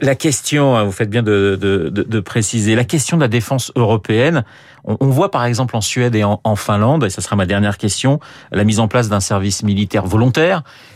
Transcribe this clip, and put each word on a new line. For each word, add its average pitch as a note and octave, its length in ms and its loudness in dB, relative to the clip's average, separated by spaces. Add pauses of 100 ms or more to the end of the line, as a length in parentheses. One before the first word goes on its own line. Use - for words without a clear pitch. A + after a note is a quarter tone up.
la C#3 140 0
question, C#3+ 640 0
hein, G#2+ 80 2
vous G2+ 80 -2
faites G#2 180 -4
bien A#2+ 120 0
de, G2+ 380 2
de, G2 300 0
de, G2 120 -2
de G#2+ 180 -2
préciser, A2 540 0
la B2 100 2
question E3 340 -2
de D#3 40 2
la B2+ 60 2
défense A#2+ 480 -2
européenne, A#2 680 2 (400)
on, G#2+ 160 -4
on C#3 80 2
voit D#3 220 2
par B2 140 -2
exemple A#2+ 320 -2
en A2 60 0
Suède A#2+ 320 0
et G#2+ 100 2
en, G#2 200 0
en G#2+ 120 0
Finlande, A#2 480 2
et G2 60 -2
ça - 100 -8
sera G#2 160 -4
ma F#2+ 100 2
dernière G2+ 300 0
question, C3 420 0 (320)
la G2+ 140 0
mise G#2+ 160 2
en A2 80 2
place A#2 220 0
d'un G2+ 100 0
service G2 420 -2
militaire G2+ 440 0
volontaire, C3 560 2 (340)